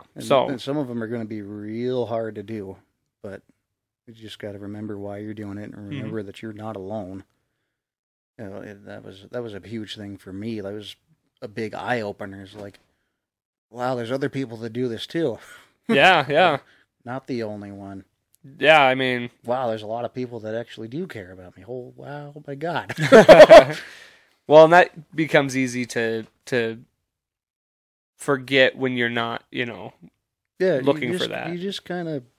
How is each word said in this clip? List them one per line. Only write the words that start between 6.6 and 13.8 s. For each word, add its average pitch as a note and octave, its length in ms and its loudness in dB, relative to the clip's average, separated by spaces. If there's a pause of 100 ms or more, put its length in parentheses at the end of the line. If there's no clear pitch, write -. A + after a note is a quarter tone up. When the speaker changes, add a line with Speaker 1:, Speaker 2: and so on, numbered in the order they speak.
Speaker 1:
alone. F#2+ 480 -12 (1120)
You A2+ 80 -16
know, G2 160 -16
it, G2+ 240 -18
that G#2 180 -18
was, G2+ 260 -20
that A#2+ 120 -10
was A2 120 -12
a F#2+ 60 -14
huge G#2+ 360 -12
thing G2+ 200 -14
for F#2+ 160 -18
me. G#2+ 280 -8
That G2 120 -10
was G#2 240 -14 (460)
a B2 60 -14
big G#2+ 260 -10
eye-opener. G2+ 680 -8
It's G2 140 -20
like, G2+ 240 -16 (920)
wow, B2 240 -4